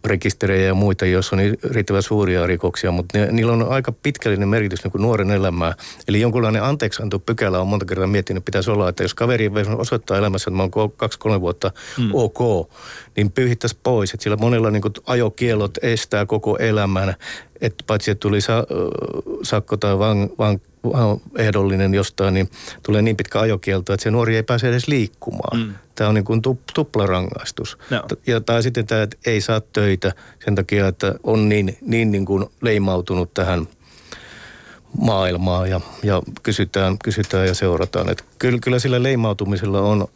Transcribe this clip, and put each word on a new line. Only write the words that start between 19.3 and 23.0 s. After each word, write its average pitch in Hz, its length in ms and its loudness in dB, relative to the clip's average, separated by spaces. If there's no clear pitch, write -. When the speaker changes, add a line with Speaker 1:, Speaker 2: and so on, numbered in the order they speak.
Speaker 1:
sakko - 340 -2
tai 101 220 0
van-, 101 400 2
van-, 104 220 2
van-, 110 360 2
ehdollinen 98 560 2
jostain, 98 400 0
niin 95 160 2
tulee 107 200 2